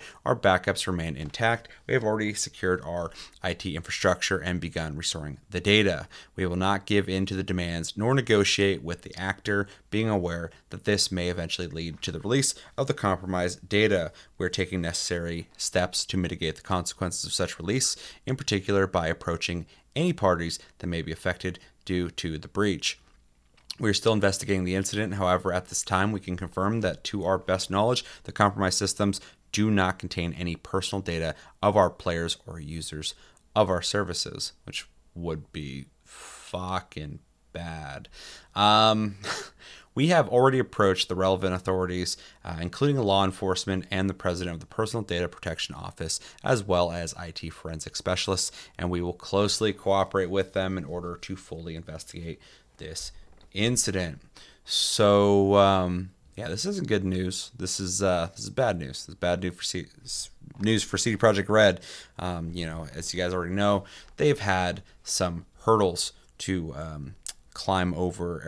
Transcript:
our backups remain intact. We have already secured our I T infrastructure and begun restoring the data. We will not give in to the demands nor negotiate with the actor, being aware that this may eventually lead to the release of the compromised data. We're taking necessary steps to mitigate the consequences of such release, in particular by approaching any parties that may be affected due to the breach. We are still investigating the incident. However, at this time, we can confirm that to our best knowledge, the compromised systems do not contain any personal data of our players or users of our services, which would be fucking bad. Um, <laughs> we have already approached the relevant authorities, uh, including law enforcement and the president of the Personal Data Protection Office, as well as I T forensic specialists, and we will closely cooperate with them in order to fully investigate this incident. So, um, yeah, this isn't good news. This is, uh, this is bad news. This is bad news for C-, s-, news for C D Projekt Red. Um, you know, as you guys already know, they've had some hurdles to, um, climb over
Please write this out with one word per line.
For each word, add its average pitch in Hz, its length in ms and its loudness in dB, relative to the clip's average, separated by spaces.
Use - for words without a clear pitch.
our 127 120 2
backups 95 500 2
remain 82 300 -2
intact. 113 520 -2
We 131 80 0
have 117 100 2
already 107 300 0
secured - 480 -2
our 85 280 -6
I 92 120 -2
T 82 200 -6
infrastructure 90 640 0
and 87 220 -2
begun 80 360 -6
restoring 76 420 -6
the 90 100 -4
data. 98 460 4
We 95 100 0
will 87 100 -2
not 98 300 0
give 101 220 2
in 95 180 0
to 98 80 -6
the 95 80 -2
demands 87 540 -4
nor 117 180 2
negotiate 101 720 4
with 85 180 -8
the - 160 0
actor, 101 480 -2
being 110 180 0
aware 85 420 -2
that 95 140 -12
this 104 260 2
may 87 180 0
eventually 87 380 -4
lead 80 360 -8
to - 100 -4
the 82 80 -8
release 127 340 2
of 135 80 0
the 135 80 0
compromised 92 760 -2
data. 101 440 4
We're 90 120 -2
taking 92 300 -2
necessary 85 760 -4
steps - 500 -2
to - 100 -4
mitigate 82 380 -2
the - 80 -18
consequences 90 640 -4
of - 80 -8
such - 260 -2
release, 104 380 0
in 131 120 -2
particular 98 500 2
by 87 220 0
approaching 85 580 -4
any 170 160 2
parties 85 480 0
that - 80 -8
may 85 160 -2
be 78 80 -8
affected 87 480 -4
due 90 240 0
to 80 300 -6
the - 80 -12
breach. - 540 -2
We 110 120 2
are 101 40 4
still 113 180 4
investigating 98 520 2
the 92 100 0
incident. 101 400 -2
However, 92 380 2
at 90 160 -4
this - 140 -4
time, 98 300 0
we 98 80 -4
can 90 160 -6
confirm 95 460 -2
that 90 220 -2
to 98 200 -4
our 92 140 4
best - 320 -2
knowledge, 110 340 2
the - 80 -12
compromised 98 460 2
systems 101 420 0
do 107 200 2
not 95 280 2
contain 85 360 -4
any 85 220 -4
personal - 460 -4
data 82 320 -4
of 101 140 4
our 90 140 8
players 85 460 -4
or 82 140 -12
users 76 540 -8
of 107 120 6
our 90 140 2
services, - 720 -4
which - 220 -10
would 82 380 -6
be 69 340 -10
fucking - 1160 -8
bad. 80 560 -10
Um, 107 640 6
<laughs> - 400 -20
we 139 140 4
have 160 200 6
already 131 300 6
approached 101 500 2
the 92 60 -4
relevant 92 400 2
authorities, 90 640 0
uh, 85 160 -8
including 139 380 0
law 98 260 4
enforcement 95 640 -2
and 98 180 0
the 98 60 -2
president 87 400 -2
of 80 60 -10
the - 60 -16
Personal 110 360 -4
Data 87 260 -2
Protection - 460 -8
Office, 80 460 -8
as 113 180 2
well 87 300 2
as 85 220 -6
I 87 160 -12
T 80 180 -10
forensic - 480 -10
specialists, - 560 -2
and 87 120 -2
we 90 100 0
will 87 140 -4
closely 104 580 2
cooperate 95 580 2
with 95 220 0
them 95 260 -2
in 82 60 -6
order 87 320 -8
to 92 200 -10
fully 82 380 -12
investigate 82 640 -12
this - 360 -12
incident. 98 680 0
So, 101 920 6
um, 92 560 4
yeah, 110 120 -8
this 117 160 -4
isn't 190 240 -4
good 104 160 2
news. 92 500 -2
This 92 240 -4
is, 95 240 -2
uh, 90 320 2
this 110 100 -12
is - 60 -10
bad 110 280 0
news. 67 260 -10
This 82 60 -14
is 82 40 -16
bad 87 280 0
news 87 120 -4
for - 80 -16
C-, - 260 -6
s-, - 280 -10
news 107 240 4
for - 140 -4
C 120 140 0
D 101 80 0
Projekt 101 320 6
Red. 104 300 6
Um, 85 360 -6
you 87 100 -6
know, 80 300 -8
as 87 180 -8
you 87 80 -4
guys 90 140 0
already 87 180 -2
know, 101 320 2
they've 147 220 2
had 92 440 0
some 85 420 -2
hurdles 104 480 4
to, 85 360 -4
um, 76 400 -10
climb 92 400 0
over 87 560 -4